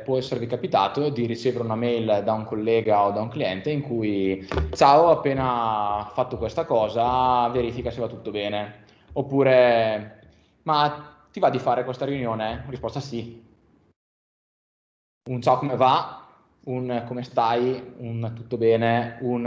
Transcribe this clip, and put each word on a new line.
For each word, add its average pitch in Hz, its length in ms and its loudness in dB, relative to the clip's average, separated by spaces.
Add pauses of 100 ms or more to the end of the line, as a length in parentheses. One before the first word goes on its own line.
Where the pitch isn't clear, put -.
può 131 140 -2
esservi 120 280 -6
capitato 117 640 0
di 120 160 -2
ricevere 117 400 -2
una 113 120 -2
mail 113 480 0
da 110 100 0
un 110 100 -4
collega 110 640 2
o 101 40 2
da 107 120 -2
un 110 80 -6
cliente 107 400 -4
in 147 100 -2
cui: 101 680 -2 (280)
"Ciao, 156 320 8
ho 170 60 8
appena 117 1000 -2
fatto 127 240 -4
questa 113 300 -4
cosa, 120 840 2
verifica 120 420 -2
se 120 100 -8
va 113 80 -4
tutto 110 220 -12
bene", 104 540 -6 (300)
oppure: 123 1080 4 (440)
"Ma 147 680 -2
ti - 80 -10
va 165 80 6
di 127 100 -2
fare 123 260 -2
questa 131 200 -8
riunione?" 117 640 -4
Risposta: 127 320 -8
"Sì". 117 420 -10 (1900)
Un 127 100 -4
"ciao, 127 180 4
come 135 180 -4
va?", 131 500 2 (380)
un 127 420 -4
"come 123 160 -8
stai?", 123 760 -2
un 117 360 -6
"tutto 117 240 -8
bene?", 117 640 2
un 120 240 -2